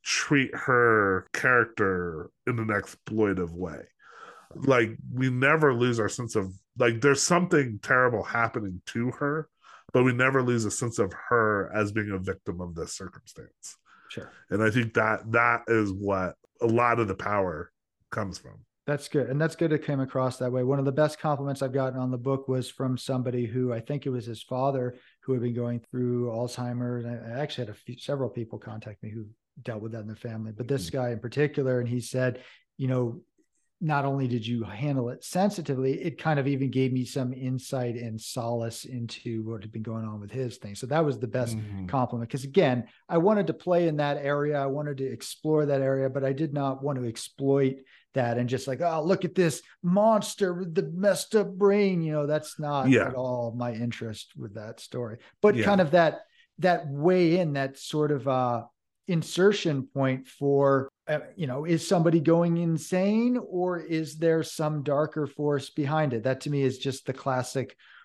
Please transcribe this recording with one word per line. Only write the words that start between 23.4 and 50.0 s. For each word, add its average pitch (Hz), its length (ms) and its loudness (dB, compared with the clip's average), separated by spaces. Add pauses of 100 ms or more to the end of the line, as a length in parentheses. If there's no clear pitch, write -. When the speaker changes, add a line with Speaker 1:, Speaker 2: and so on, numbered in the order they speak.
Speaker 2:
who, 123 260 -2
I 113 60 -4
think 139 260 -6
it 143 60 -2
was 123 160 -6
his 113 160 -10
father, 131 500 -2 (280)
who 131 120 -2
had 123 80 0
been 120 140 -2
going 120 240 -4 (100)
through 123 380 -2
Alzheimer's. 120 800 -4
I, 120 80 -6 (200)
I 123 80 -6
actually 135 240 -6
had 104 100 -12
a - 40 -20
few, 123 180 -14
several 135 320 -4
people 110 300 -8
contact 107 420 -14
me 110 80 -12
who 110 160 -12 (380)
dealt 110 180 -8
with 110 120 -10
that 113 80 -10
in 104 60 -12
their 110 80 -10
family, 110 360 -10
but 113 160 -8
this 127 240 -2
Speaker 1:
Mm-hmm. 139 60 -4
Speaker 2:
guy 123 120 0
in 113 100 -4
particular, 131 600 0
and 123 100 -2
he 123 120 -2
said, 127 420 -2 (340)
you 131 100 -2
know, 127 360 0 (580)
"Not 147 240 0
only 135 220 0
did 117 180 -2
you 120 180 -2
handle 123 460 -2
it - 140 -12
sensitively, 151 800 0
it 120 200 -4
kind 156 180 2
of 131 80 2
even 135 220 0
gave 131 240 2
me 127 120 0
some 127 280 -4
insight 127 600 -4
and 117 260 -8
solace 117 640 -6
into 117 580 -8
what 110 200 -8
had 107 80 -14
been 113 100 -8
going 113 240 -6
on 107 140 -8
with 101 120 -14
his 127 260 -6
thing." 101 180 -14
So 131 120 -10
that 151 180 2
was 131 140 0
the 107 80 -4
best 117 300 -2
Speaker 1:
Mm-hmm. 101 300 -8
Speaker 2:
compliment. 120 420 -2
'Cause 131 140 -6
again, 135 420 2 (240)
I 170 80 2
wanted 196 300 4
to 160 60 -2
play 175 340 2
in 151 100 0
that 143 200 0
area. 147 440 0
I 139 60 0
wanted 143 300 -4
to 135 80 -4
explore 151 600 0
that 139 160 2
area, 135 280 2
but 131 140 -2
I 135 100 0
did 143 200 -2
not 135 300 -2
want 139 160 -2
to 123 80 -4
exploit 135 680 0 (380)
that 120 220 2
and 123 100 0
just 127 200 -2
like, 131 120 -4
"Oh, 165 240 0
look 175 220 2
at 170 100 -4
this 175 260 2 (200)
monster 202 720 2